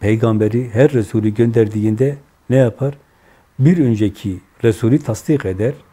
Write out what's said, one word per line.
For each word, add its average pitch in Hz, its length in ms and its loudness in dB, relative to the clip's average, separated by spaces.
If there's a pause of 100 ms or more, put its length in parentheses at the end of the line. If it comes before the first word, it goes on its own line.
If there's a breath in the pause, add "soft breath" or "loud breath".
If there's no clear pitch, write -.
peygamberi, 113 720 0
her 139 200 4
Resulü 107 400 -2
gönderdiğinde 113 840 0 (320)
ne 123 60 0
yapar? 135 400 0 (640 soft breath)
Bir 160 180 4
önceki 104 640 -2 (240)
Resulü 117 360 2
tasdik 139 460 -4
eder. 101 280 -4 (200)